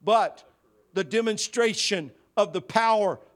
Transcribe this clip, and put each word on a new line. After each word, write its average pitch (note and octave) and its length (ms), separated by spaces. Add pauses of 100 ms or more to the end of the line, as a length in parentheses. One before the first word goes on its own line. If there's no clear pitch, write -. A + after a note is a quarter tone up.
but G3 400 (500)
the F#3+ 120
demonstration G#3+ 1040 (240)
of G#3 160
the F3+ 100
power G#3+ 600 (140)